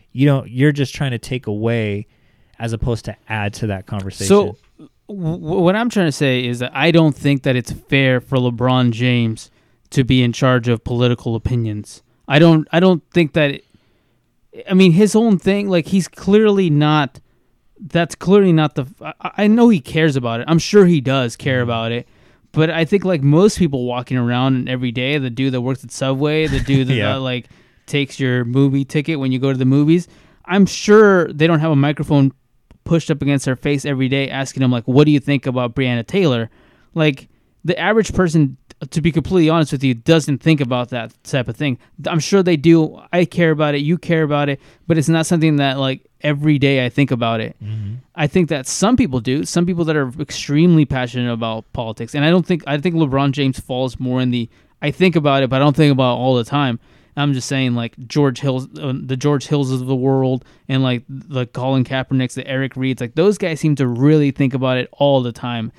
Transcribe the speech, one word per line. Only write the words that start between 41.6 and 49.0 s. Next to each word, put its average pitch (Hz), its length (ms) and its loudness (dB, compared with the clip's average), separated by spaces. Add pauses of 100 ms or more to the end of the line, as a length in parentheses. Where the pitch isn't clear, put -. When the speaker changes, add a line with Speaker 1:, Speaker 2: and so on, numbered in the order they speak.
Speaker 2:
I'm 160 160 -2
sure 196 220 0
they 175 120 2
do. 160 420 2 (140)
I 175 140 2
care 165 260 0
about 151 240 -2
it. 143 40 -2
You 151 180 -2
care 160 260 -2
about 147 240 -2
it. 139 140 -6 (260)
But 165 100 2
it's 156 120 0
not 165 160 2
something 160 320 2
that, 139 220 -2
like, 131 300 -4 (120)
every 147 380 0
day 135 260 2
I 120 40 -2
think 139 220 0
about 117 300 -2
it. 110 200 -10
Speaker 1:
Mm-hmm. 107 340 -10 (200)
Speaker 2:
I 156 120 -2
think 175 220 2
that 139 180 -6
some 226 280 0
people 143 240 -2